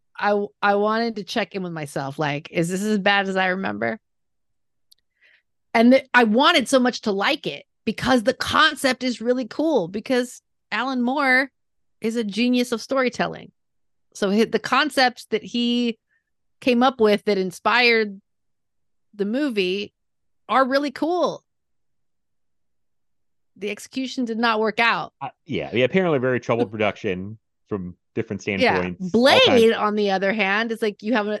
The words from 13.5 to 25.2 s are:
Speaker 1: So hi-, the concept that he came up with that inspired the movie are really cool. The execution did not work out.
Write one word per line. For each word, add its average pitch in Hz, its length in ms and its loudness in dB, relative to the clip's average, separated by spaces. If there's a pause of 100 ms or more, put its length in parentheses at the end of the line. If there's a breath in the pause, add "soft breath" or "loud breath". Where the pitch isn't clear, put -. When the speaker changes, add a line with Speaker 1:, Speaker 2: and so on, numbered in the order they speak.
Speaker 1:
So 202 180 -2
hi-, 214 140 4
the - 120 -2
concept 262 720 -2
that 214 140 -4
he 240 540 -2 (640)
came 240 220 2
up 262 180 2
with 208 260 4
that 208 120 0
inspired 220 800 2 (920)
the 202 100 -4
movie 208 680 -2 (560)
are 254 180 2
really 277 240 0
cool. 302 540 -2 (2000)
The 202 140 -8
execution 254 540 -8
did 226 140 -4
not 226 220 0
work 214 180 0
out. 220 420 0